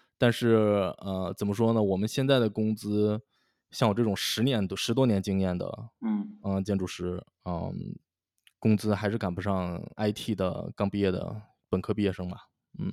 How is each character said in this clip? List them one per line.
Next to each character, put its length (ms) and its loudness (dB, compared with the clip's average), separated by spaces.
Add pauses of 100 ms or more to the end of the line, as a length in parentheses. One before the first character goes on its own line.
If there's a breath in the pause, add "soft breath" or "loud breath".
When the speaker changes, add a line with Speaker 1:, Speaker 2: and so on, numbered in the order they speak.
(180)
Speaker 1:
但 140 4
是， 240 4 (420)
呃， 380 -4
怎 100 -4
么 80 0
说 200 2
呢， 80 4
我 140 2
们 120 -2
现 180 -2
在 140 4
的 80 4
工 260 0
资， 460 0 (500)
像 180 2
我 60 2
这 80 0
种 140 2
十 260 -2
年 240 2
多， 80 -6
十 200 -4
多 120 4
年 160 4
经 160 0
验 180 0
的， 140 -6 (300)
Speaker 2:
嗯。 420 -4
Speaker 1:
呃， 200 0
建 140 0
筑 100 -2
师， 360 -6 (220)
嗯， 500 -6 (640)
工 180 4
资 180 0
还 160 -2
是 80 -2
赶 140 -2
不 80 -6
上 400 -2 (140)
I 160 0
T 240 -4
的 400 -2
刚 140 -2
毕 100 -2
业 140 4
的 300 -6 (260)
本 120 0
科 140 -4
毕 80 0
业 100 4
生 160 -8
吧， 100 -10 (400)
嗯。 140 -4